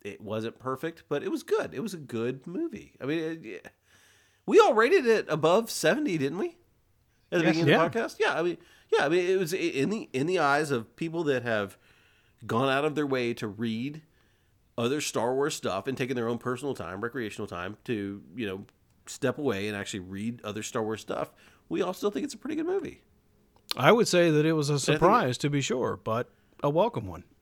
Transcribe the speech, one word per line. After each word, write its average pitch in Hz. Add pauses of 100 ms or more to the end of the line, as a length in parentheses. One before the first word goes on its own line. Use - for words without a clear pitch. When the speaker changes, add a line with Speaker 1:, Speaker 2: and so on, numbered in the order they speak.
Speaker 1:
it 98
wasn't 110
perfect, 131
but 143
it 381
was 311
good. -
It 110
was 202
a 175
good 131
movie. 190
I 123
mean, 156
it, 160
it, 101 (760)
we 320
all 392
rated 262
it 220
above 165
seventy, 202
didn't 143
we? 339 (760)
At 175
the 165
Speaker 2:
Yes. 160
Speaker 1:
beginning 160
Speaker 3:
Yeah. 170
Speaker 1:
of 170
the 226
podcast? 277
Yeah, 403
I 165
mean, 175 (340)
yeah, 440
I 143
mean, 175
it 190
was 170
i-, -
in 139
the, 208
in 139
the 180
eyes 143
of 117
people 165
that 131
have 107 (680)
gone 120
out 139
of 156
their 147
way 123
to 117
read 117 (760)
other 127
Star 123
Wars 143
stuff 98
and 131
taken 127
their 117
own 120
personal 123
time, 92
recreational 113
time, 92
to, 101 (140)
you 117
know, 98 (420)
step 127
away 107
and 104
actually 101
read 101
other 107
Star 113
Wars 107
stuff. - (380)
We 165
all 180
still 202
think -
it's -
a -
pretty 302
good 320
movie. 370 (760)
Speaker 3:
I 143
would 226
say 175
that 151
it 165
was 147
a 151
Speaker 1:
And 143
I -
think 151
Speaker 3:
surprise, 175
to 147
be 143
sure, 127
but 117 (320)
a 147
welcome 160
one. 85 (180)